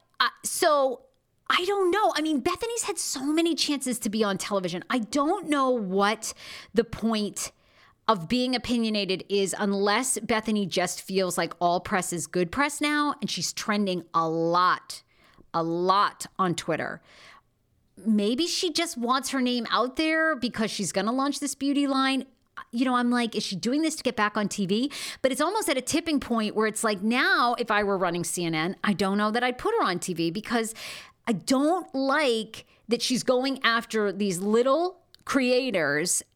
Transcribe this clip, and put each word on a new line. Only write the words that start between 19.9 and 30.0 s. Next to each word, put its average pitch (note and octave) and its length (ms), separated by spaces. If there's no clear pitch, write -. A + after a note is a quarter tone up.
there D#4+ 400
because A3+ 340
she's F#3+ 220
gonna G3+ 220
launch C#4 260
this C#4 160
beauty C#4 320
line. C4+ 380
You A#3+ 140
know, B3+ 100
I'm A#3+ 140
like, A#3+ 260
is G#3 80
she - 120
doing B3 280
this D#4+ 120
to - 80
get A#3 140
back G#3+ 180
on G#3 140
T G3+ 160
V? A3 260
But C4+ 100
it's C4+ 100
almost G4 280
at C4+ 80
a B3+ 40
tipping D4+ 380
point A3 360
where G#3+ 120
it's G#3 160
like, G#3+ 180
now, B3+ 560
if A#3+ 140
I G#3 120
were G3 140
running F3 280
C - 180
N E3 100
N, D#3+ 300
I G#3 100
don't G3 240
know G#3+ 140
that A#3+ 120
I'd B3+ 140
put G#4 180
her G#4 80
on F3+ 160
T F3+ 140